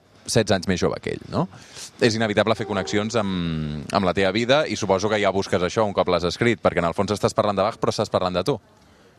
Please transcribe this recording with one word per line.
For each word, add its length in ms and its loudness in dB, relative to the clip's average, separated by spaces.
setze 280 2
anys 120 -2
més 120 0
jove 240 -2
que 120 -6
ell, 160 -12
no? 140 -2
És 120 4
inevitable 400 2
fer 120 -6
connexions 520 -2
amb, 720 -4
amb 160 2
la 80 2
teva 160 2
vida 360 2
i 120 -4
suposo 320 2
que 80 2
ja 120 2
busques 320 0
això 240 0
un 80 -6
cop 160 2
l'has 160 2
escrit, 360 0
perquè 200 2
en 80 0
el 40 -6
fons 200 0
estàs 200 0
parlant 240 0
de 40 4
Bach, 160 -2
però 160 -2
estàs 160 -2
parlant 240 0
de 80 0
tu. 160 -2